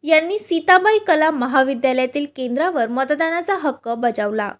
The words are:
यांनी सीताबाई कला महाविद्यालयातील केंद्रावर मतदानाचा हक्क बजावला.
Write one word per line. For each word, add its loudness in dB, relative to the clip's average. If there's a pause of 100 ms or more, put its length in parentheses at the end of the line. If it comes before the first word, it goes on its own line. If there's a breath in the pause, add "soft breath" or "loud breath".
यांनी 2
सीताबाई 2
कला 2
महाविद्यालयातील 0 (100)
केंद्रावर -2
मतदानाचा -2
हक्क -4
बजावला. -2